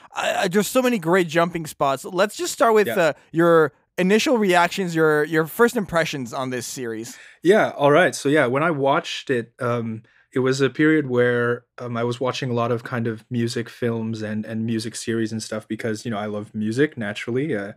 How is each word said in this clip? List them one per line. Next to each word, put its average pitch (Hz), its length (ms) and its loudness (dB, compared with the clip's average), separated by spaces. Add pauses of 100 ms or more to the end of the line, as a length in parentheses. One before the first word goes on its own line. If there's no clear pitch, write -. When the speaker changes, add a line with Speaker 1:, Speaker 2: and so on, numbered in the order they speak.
(160)
Speaker 1:
I, - 280 -2
I, 196 40 2
there's 190 200 0
so 254 140 2
many 247 160 2
great 175 300 2
jumping 170 380 0
spots. 135 400 -2
Let's 190 320 -2
just 339 160 -6
start 233 200 4
with, 214 140 4
Speaker 2:
Yeah. 113 80 -4
Speaker 1:
uh, 160 180 2 (200)
your 165 400 4 (240)
initial 214 400 2
reactions, 175 580 2
your, 156 300 2
your 160 200 0
first 233 300 2
impressions 151 580 -4
on 131 180 -6
this 123 140 -6
series. 113 520 -8 (240)
Speaker 2:
Yeah. 185 300 4
All 143 200 4
right. 151 240 6
So - 140 -2
yeah, 147 160 4
when 135 180 0
I 175 80 2
watched 139 580 -2
it, 117 300 -2
um, 117 440 -4 (320)
it 131 40 0
was 131 220 2
a 135 100 4
period 156 360 2
where, 120 560 0 (140)
um, 123 180 -8
I 117 80 -2
was 120 160 -4
watching 127 300 -4
a 117 60 -2
lot 117 160 0
of 117 120 -4
kind 117 220 -4
of 113 240 -6
music 117 400 -4
films 113 540 -6
and, 107 240 -6
and 113 180 -6
music 113 300 -4
series 113 360 -4
and 110 120 -6
stuff 110 240 -10
because, 110 380 -6
you 123 40 -8
know, 107 80 -6
I 107 80 -6
love 104 300 -10
music 113 420 -2
naturally, 117 580 -6
uh, 101 220 -6